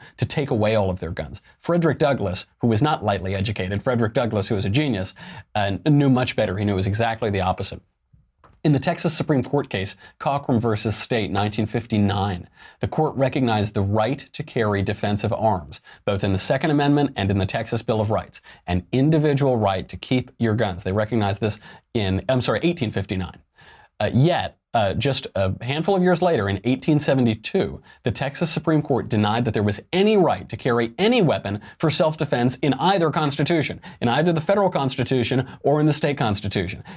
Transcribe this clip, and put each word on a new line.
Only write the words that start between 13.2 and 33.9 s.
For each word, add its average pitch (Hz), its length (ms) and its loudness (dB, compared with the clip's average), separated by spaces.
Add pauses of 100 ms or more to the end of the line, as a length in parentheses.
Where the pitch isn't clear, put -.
the 101 80 0
right 110 340 0 (160)
to - 80 -10
carry 104 400 0
defensive 104 500 -2
arms, 92 500 -2 (220)
both 98 200 -2
in 101 80 0
the 95 80 0
Second 147 320 0
Amendment 143 440 2
and 98 140 0
in 98 80 2
the 95 80 0
Texas 113 380 -4
Bill 110 180 0
of 101 80 0
Rights, 95 320 -4 (240)
an 90 260 -2
individual 139 640 2
right 98 300 0
to - 100 -12
keep - 420 -2
your 110 160 2
guns. 98 260 -2
They 92 120 -2
recognized 107 480 0
this 107 180 -2 (340)
in, 95 340 0
I'm 127 140 2
sorry, 117 220 0
eighteen 165 260 0
fifty-nine. 95 480 -6 (600)
Uh, 107 140 0
yet, 131 440 2 (160)
uh, 101 200 2
just 131 320 -2 (100)
a 95 180 0 (100)
handful 156 320 -2
of 185 80 2
years 180 180 2
later, 131 280 2
in 98 160 -2
eighteen 135 340 2
seventy-two, 127 840 0 (220)
the 123 80 -2
Texas 139 400 -4
Supreme 156 300 0
Court 123 260 0
denied 107 380 2
that 107 80 -2
there 110 100 0
was 101 160 0 (140)
any 208 240 4
right 113 320 2
to 110 80 -10
carry 117 400 0
any 226 240 4
weapon 101 400 0 (160)
for 160 120 2
self-defense 143 680 0
in 143 160 0
either 170 360 2
constitution, 151 680 0 (220)